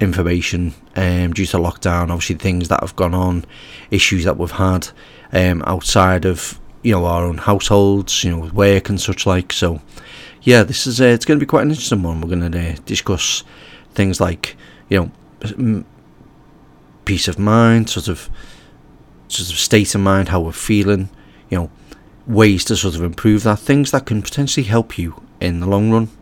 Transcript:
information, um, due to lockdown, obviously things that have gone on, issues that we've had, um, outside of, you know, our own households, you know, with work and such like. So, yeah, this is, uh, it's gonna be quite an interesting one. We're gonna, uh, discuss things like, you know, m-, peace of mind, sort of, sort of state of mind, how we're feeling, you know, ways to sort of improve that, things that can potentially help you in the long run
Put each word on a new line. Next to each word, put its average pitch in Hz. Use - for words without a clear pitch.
information, 87
um, 90
due 92
to 95
lockdown, 85
obviously 87
things 87
that 90
have -
gone 87
on, 90
issues 90
that 92
we've 87
had, 92
um, 90
outside 92
of, -
you 120
know, 90
our 85
own 85
households, 101
you 92
know, 85
with 80
work 101
and 98
such -
like. 92
So, 82
yeah, 123
this 117
is, 120
uh, 131
it's 120
gonna 151
be 147
quite 147
an 147
interesting 113
one. 82
We're 82
gonna, 87
uh, 82
discuss -
things 98
like, 87
you 98
know, 85
m-, 107
peace 95
of 90
mind, 113
sort -
of, -
sort 87
of 82
state -
of 98
mind, 98
how 90
we're 82
feeling, 98
you 92
know, 85
ways 107
to 110
sort 95
of 82
improve 104
that, 107
things 139
that -
can 107
potentially 139
help 110
you 85
in 87
the 92
long 101
run 113